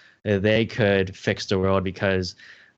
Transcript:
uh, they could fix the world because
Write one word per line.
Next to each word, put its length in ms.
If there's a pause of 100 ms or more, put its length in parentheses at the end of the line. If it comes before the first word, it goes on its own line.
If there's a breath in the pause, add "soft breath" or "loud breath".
(260 loud breath)
uh, 140
they 260
could 500
fix 300
the 140
world 240
because 520 (420 loud breath)